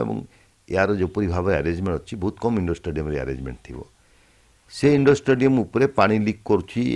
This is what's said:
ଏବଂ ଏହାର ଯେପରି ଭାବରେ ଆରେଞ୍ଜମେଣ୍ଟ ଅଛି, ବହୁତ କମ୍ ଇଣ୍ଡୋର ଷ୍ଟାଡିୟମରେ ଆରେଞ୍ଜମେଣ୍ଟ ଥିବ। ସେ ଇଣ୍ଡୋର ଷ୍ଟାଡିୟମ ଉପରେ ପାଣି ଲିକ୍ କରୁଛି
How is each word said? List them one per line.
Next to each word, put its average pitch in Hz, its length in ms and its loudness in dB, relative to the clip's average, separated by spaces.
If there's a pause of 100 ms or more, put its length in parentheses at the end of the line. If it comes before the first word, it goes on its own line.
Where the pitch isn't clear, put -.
ଏବଂ 55 160 -4 (520)
ଏହାର 95 260 2
ଯେପରି 95 320 -2
ଭାବରେ 90 280 0
ଆରେଞ୍ଜମେଣ୍ଟ 82 460 -2
ଅଛି, - 140 -14
ବହୁତ 101 240 -4
କମ୍ 117 200 0
ଇଣ୍ଡୋର 85 180 -2
ଷ୍ଟାଡିୟମରେ 76 420 -6
ଆରେଞ୍ଜମେଣ୍ଟ 65 440 -8
ଥିବ। 62 160 -16 (920)
ସେ 143 220 4
ଇଣ୍ଡୋର 139 200 6
ଷ୍ଟାଡିୟମ 135 440 2
ଉପରେ 117 280 0
ପାଣି 107 320 2
ଲିକ୍ 104 240 -2
କରୁଛି 104 380 -2 (140)